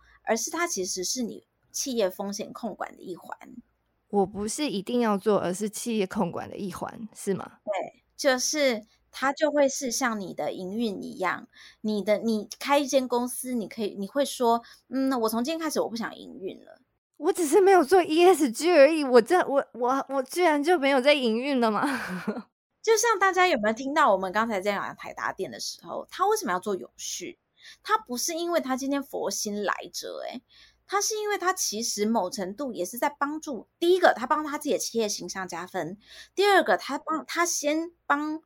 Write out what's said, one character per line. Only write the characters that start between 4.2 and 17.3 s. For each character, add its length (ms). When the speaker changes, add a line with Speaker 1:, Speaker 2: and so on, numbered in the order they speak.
Speaker 2:
不 200
是 220
一 140
定 180
要 160
做， 220
而 160
是 160
企 260
业 100
控 240
管 200
的 60
一 160
环， 420
是 180
吗？ 320
Speaker 1:
对， 380
就 220
是 460
它 200
就 200
会 160
是 240
像 260
你 160
的 180
营 240
运 240
一 180
样， 280
你 200
的， 160
你 300
开 220
一 60
间 200
公 220
司， 260
你 140
可 140
以， 140
你 120
会 160
说 380
，“嗯， 300
我 80
从 160
今 80
天 80
开 100
始 100
我 80
不 60
想 220
营 240
运 240
了。” 100
Speaker 2:
我 140